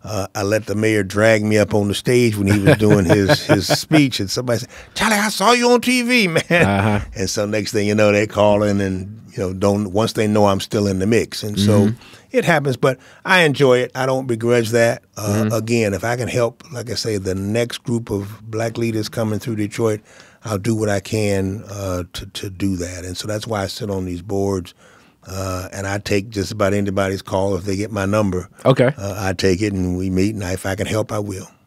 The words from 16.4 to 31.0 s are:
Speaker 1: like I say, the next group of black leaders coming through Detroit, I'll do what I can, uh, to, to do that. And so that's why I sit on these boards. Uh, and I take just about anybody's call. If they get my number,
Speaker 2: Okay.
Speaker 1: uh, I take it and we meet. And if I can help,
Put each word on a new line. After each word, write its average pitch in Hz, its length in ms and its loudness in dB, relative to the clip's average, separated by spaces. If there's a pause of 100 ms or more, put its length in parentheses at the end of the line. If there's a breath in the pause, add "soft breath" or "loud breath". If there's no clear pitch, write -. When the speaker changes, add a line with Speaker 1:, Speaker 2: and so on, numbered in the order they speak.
Speaker 1:
like 120 180 -10
I 101 40 -4
say, 107 220 -4
the 95 180 -4
next 110 500 -4
group 117 260 -4
of 101 300 -6 (100)
black 113 260 -6
leaders 110 300 -2
coming 107 320 -4
through 113 160 -6
Detroit, 107 460 -2 (420 soft breath)
I'll 107 140 -4
do 110 180 0
what 107 140 -2
I 101 100 0
can, 101 680 -2
uh, 95 420 -6
to, - 140 -14
to 98 240 -12
do 95 260 -4
that. 87 300 -8
And 92 100 -10
so - 100 -10
that's 104 220 -6
why 104 160 -2
I 98 40 -4
sit 104 220 -8
on 95 140 -4
these 87 180 -6
boards. 98 520 -4 (520 soft breath)
Uh, 92 460 -8
and 98 160 -8
I 101 120 -2
take 104 320 -2
just 101 200 -4
about 101 220 2
anybody's 98 480 -2
call. 98 340 -2
If 87 80 -6
they 95 140 -4
get 104 160 -6
my 98 120 -2
number, 98 440 0 (160)
Speaker 2:
Okay. 127 320 4
Speaker 1:
uh, 101 200 -8
I 95 140 -2
take 92 300 0
it 107 100 0
and 90 260 -2
we 95 120 -4
meet. 95 260 0
And 101 80 -8
if 92 220 -6
I 95 100 -4
can 95 100 -4
help, 107 280 -4